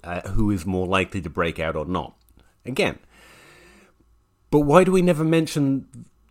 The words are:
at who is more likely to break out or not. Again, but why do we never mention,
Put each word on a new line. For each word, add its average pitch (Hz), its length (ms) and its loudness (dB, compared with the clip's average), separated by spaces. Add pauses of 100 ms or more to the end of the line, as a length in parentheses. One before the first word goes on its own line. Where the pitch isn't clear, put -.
at 87 240 -10
who 104 240 2
is 90 140 -4
more 92 200 -2
likely 95 360 -2
to 80 80 -10
break 85 280 -2
out 80 200 -4
or 76 80 -6
not. 80 280 -6 (520)
Again, 131 340 -4 (1500)
but 147 120 4
why 147 220 6
do 185 80 2
we 185 100 4
never 170 220 2
mention, 156 640 0 (440)